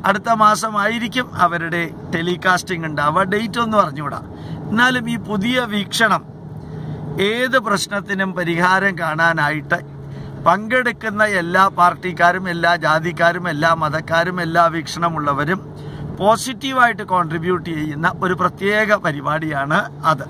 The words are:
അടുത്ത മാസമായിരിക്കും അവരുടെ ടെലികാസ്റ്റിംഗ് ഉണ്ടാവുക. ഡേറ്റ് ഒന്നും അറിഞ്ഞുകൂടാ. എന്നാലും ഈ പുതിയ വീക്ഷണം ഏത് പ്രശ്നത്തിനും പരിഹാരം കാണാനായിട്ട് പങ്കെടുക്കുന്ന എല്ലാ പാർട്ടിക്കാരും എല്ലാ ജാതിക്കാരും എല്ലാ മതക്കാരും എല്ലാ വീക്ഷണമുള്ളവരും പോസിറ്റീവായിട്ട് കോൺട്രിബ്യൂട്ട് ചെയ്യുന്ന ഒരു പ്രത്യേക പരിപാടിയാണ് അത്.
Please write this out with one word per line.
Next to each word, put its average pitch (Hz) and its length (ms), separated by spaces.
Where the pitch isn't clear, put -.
അടുത്ത 196 280
മാസമായിരിക്കും 214 1000
അവരുടെ 170 460
ടെലികാസ്റ്റിംഗ് 170 760
ഉണ്ടാവുക. 151 360
ഡേറ്റ് 208 360
ഒന്നും 220 220
അറിഞ്ഞുകൂടാ. 143 400
എന്നാലും 240 460
ഈ 233 60
പുതിയ 214 360
വീക്ഷണം 208 560
ഏത് 240 360
പ്രശ്നത്തിനും 202 720
പരിഹാരം 180 640
കാണാനായിട്ട് 156 800
പങ്കെടുക്കുന്ന 214 800
എല്ലാ 175 280
പാർട്ടിക്കാരും 175 840
എല്ലാ 170 260
ജാതിക്കാരും 170 760
എല്ലാ 160 240
മതക്കാരും 160 680
എല്ലാ 165 260
വീക്ഷണമുള്ളവരും 160 920
പോസിറ്റീവായിട്ട് 226 880
കോൺട്രിബ്യൂട്ട് 175 680
ചെയ്യുന്ന 156 380
ഒരു 185 120
പ്രത്യേക 202 640
പരിപാടിയാണ് 151 840
അത്. 147 240